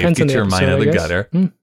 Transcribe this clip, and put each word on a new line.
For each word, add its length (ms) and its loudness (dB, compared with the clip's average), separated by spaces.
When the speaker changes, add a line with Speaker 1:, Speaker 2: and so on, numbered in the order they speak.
Speaker 1:
depends 180 2
Speaker 2:
Get 40 2
Speaker 1:
on 40 4
the 60 0
Speaker 2:
your 120 0
mind 200 0
Speaker 1:
episode, 80 0
Speaker 2:
out 60 0
of 40 0
the 60 2
Speaker 1:
I 40 0
guess. 80 0
Speaker 2:
gutter. 320 -4
Speaker 1:
Mm. 300 0